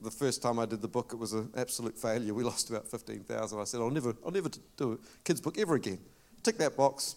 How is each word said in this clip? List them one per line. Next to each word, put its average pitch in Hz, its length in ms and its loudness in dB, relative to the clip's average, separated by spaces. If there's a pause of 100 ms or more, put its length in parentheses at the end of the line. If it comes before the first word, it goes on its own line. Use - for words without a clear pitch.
the 110 100 -6
first 131 300 0
time 120 180 2
I 117 60 4
did 110 160 -2
the 113 60 -2
book, 120 260 -2
it 120 40 -6
was 110 160 -4
an 110 220 -2
absolute 117 420 -4
failure. 110 360 0
We 120 100 0
lost - 260 0
about 107 180 -4
fifteen 110 360 -8
thousand. 110 360 -2
I 104 40 -2
said, 117 180 -2
"I'll 113 80 2
never, 123 260 0 (100)
I'll 170 60 -2
never 180 180 0
t-, - 120 -8 (160)
do 123 160 2
a 113 40 -2 (260)
kids' - 180 2
book 165 160 -2
ever 180 180 4
again." 101 240 0 (440)
Tick 226 140 4
that - 180 2
box. - 420 4